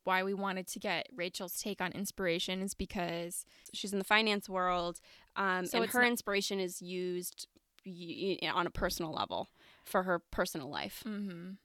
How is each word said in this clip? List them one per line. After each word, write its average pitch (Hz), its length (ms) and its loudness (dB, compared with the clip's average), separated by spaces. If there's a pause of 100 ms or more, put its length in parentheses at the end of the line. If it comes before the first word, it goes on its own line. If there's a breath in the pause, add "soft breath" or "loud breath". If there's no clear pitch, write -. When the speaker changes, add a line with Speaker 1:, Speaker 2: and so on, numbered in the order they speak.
Speaker 1:
why 185 180 4
we 196 100 0
wanted 190 360 -2
to - 100 -8
get 185 360 -2
Rachel's 180 460 -4
take 196 220 -4
on 185 100 0
inspiration 185 680 0
is 196 100 -2
because 170 720 -4 (300 loud breath)
Speaker 2:
She's 196 180 -4
in 202 60 0
the 190 80 0
finance 214 420 6
world, 180 500 0 (380 loud breath)
um, 185 300 2
Speaker 1:
So 180 100 0
Speaker 2:
and 226 80 6
Speaker 1:
it's 214 100 0
Speaker 2:
her 247 60 6
Speaker 1:
not 240 100 8
Speaker 2:
inspiration 202 480 0
is 185 220 -2
used 180 680 -4 (380)
y-, 175 560 -4
y-, 160 100 0
on 175 160 2
a 170 40 -2
personal 175 420 -2
level - 380 -2 (340 loud breath)
for 185 200 2
her 175 160 4 (100)
personal 160 400 -2
life. 82 360 -6
Speaker 1:
Mm-hmm. 190 440 -6 (140)